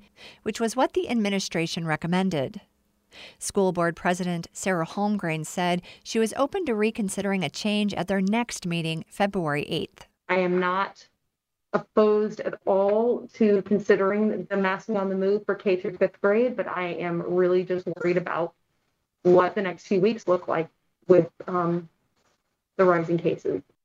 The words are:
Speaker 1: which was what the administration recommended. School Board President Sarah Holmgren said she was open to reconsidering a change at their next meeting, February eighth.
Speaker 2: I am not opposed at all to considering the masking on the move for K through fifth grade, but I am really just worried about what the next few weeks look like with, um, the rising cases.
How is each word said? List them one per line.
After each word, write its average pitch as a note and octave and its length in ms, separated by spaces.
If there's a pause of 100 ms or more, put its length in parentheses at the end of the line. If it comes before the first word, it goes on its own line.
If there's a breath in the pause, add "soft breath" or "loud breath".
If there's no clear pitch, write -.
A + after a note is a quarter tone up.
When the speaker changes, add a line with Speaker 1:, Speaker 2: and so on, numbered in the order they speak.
(420 loud breath)
Speaker 1:
which G#3+ 180
was A3+ 160
what C#4 180
the F4+ 140
administration G3 800
recommended. E3 760 (760 loud breath)
School F#3+ 340
Board E3+ 240
President F3+ 580
Sarah E3+ 340
Holmgren G3 580
said F3+ 380 (200 loud breath)
she - 140
was A3 180
open D#4+ 300
to C4 80
reconsidering G3+ 720
a C#3 60
change G#3 440
at F3 140
their G3 140
next G#3+ 440
meeting, E3 420
February F3 640
eighth. - 380 (200)
Speaker 2:
I F#3 120
am F3+ 200
not F#3 480 (680)
opposed G#3+ 680
at - 260
all G#3 680
to G3+ 280
considering G3+ 880
the G3 80
masking G3 400
on G3 120
the F#3+ 60
move G3 300
for G3+ 80
K F#3+ 220
through F3+ 220
fifth F#3 240
grade, A3 360
but - 100
I F3+ 260
am E3+ 280
really F3+ 420
just F3+ 220
worried F3 320
about E3+ 380 (680)
what F3+ 320
the G#3+ 80
next F3 240
few F#3+ 160
weeks A3 260
look F3+ 200
like E3 220 (380)
with, F3 220 (160)
um, F3 420 (880)
the F#3+ 80
rising E3+ 340
cases. - 420 (240)